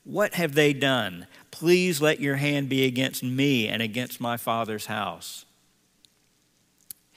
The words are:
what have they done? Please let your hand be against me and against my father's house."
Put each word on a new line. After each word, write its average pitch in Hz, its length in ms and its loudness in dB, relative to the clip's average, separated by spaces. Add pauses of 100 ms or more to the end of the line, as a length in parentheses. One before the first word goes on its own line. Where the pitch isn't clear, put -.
what 170 320 -2
have 160 200 -2
they 147 180 6
done? 120 540 -2 (240)
Please 175 500 2
let 151 200 4
your 139 140 0
hand 143 340 0
be 135 160 2
against 131 380 -2
me 127 440 2
and 107 140 -2
against 117 400 -6
my 120 160 -2
father's 113 480 -2
house." 98 580 -6 (1700)